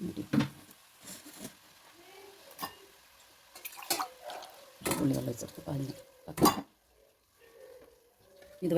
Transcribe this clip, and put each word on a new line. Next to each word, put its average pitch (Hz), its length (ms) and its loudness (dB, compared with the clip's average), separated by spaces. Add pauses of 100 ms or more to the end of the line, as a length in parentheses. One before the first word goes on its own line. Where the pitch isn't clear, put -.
മൂടി. - 180 -6
കിടന്ന് - - -4
ഉള്ളി 135 140 6
വെള്ളം 127 140 0
ഒഴിച്ചെടുത്ത് - 380 -8
പാലിന് 139 260 -2 (2750)
ഇത് 165 120 4